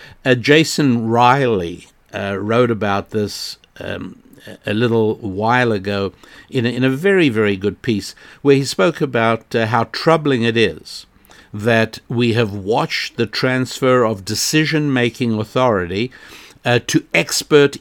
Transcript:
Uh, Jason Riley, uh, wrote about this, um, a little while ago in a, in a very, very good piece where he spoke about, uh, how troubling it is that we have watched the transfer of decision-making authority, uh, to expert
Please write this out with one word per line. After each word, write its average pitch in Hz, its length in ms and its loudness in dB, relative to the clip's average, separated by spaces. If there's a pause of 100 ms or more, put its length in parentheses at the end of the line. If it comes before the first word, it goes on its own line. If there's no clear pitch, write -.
(240)
Uh, 131 100 4
Jason 123 760 2
Riley, 117 800 2 (260)
uh, 101 260 -6
wrote 117 300 2
about 101 400 -2
this, - 480 -6 (220)
um, 92 420 -12 (420)
a 107 80 -4
little 110 440 2
while 113 560 0
ago 98 400 -4 (360)
in 123 160 -2
a, 120 40 0
in 127 160 -2
a 131 60 2
very, 175 380 2
very 107 280 2
good 95 260 -4
piece 104 320 -4 (280)
where 139 140 6
he 135 80 0
spoke 175 360 -2
about, 117 540 -2
uh, 113 120 0
how 117 180 0
troubling 147 580 0
it 117 140 0
is 95 480 -2 (480)
that 110 460 0 (100)
we 117 260 0
have 110 200 0
watched 110 600 -4
the 117 100 0
transfer 127 800 0
of 107 200 -2
decision-making 127 1120 0
authority, 107 720 -2 (520)
uh, 123 220 2
to - 260 0
expert 143 680 2